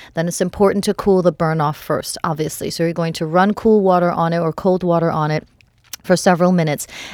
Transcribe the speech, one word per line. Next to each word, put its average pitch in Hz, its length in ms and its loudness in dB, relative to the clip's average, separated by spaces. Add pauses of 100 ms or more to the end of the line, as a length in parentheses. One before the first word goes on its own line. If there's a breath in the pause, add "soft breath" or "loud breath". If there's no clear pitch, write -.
(140 loud breath)
then 165 140 -4
it's 170 120 -4
important 196 440 0
to 202 100 0
cool 190 280 2
the 170 100 2
burn 160 280 -2
off 147 160 0
first, - 460 -6
obviously. 156 480 -6
So 165 140 -4
you're 170 80 -2
going 165 220 -4
to 165 120 -6
run 185 280 2
cool 220 260 4
water 180 300 2
on 165 220 0
it 170 60 0
or 165 140 -2
cold 185 320 0
water 170 260 0
on 151 200 -2
it 156 160 -4 (580)
for 180 120 2
several 180 360 2
minutes. 160 340 -2 (280 loud breath)